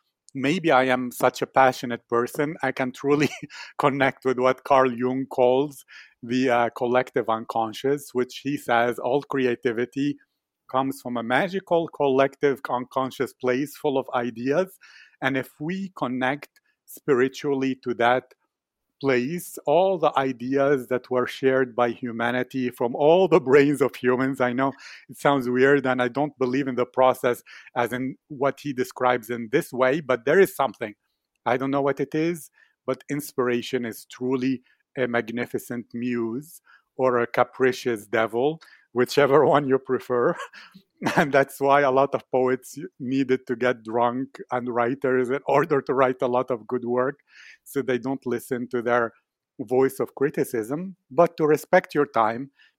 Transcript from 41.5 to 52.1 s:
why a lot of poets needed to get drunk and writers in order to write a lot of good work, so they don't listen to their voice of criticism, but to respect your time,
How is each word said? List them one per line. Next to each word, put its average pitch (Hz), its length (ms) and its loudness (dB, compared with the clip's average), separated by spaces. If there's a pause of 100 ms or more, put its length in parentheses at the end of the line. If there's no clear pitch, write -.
why 139 220 4
a 139 80 4
lot 135 240 2
of - 160 -6
poets 127 480 -2 (200)
needed 131 480 -2
to 127 100 -4
get 120 260 -2
drunk 120 580 -2 (100)
and 123 240 -4
writers 127 540 0
in 139 180 -2
order 143 360 2
to 135 120 -4
write 127 280 2
a 131 60 0
lot 123 220 0
of 110 160 -6
good 123 180 -4
work, 123 360 -2 (420)
so 139 200 -6
they 127 160 0
don't 131 260 -6
listen 120 440 -6
to 123 120 -4
their 117 320 0 (480)
voice 131 400 0
of - 140 -6
criticism, 147 800 -4 (140)
but 165 260 2
to 160 100 0
respect 156 480 2
your 147 120 2
time, 117 440 -2 (280)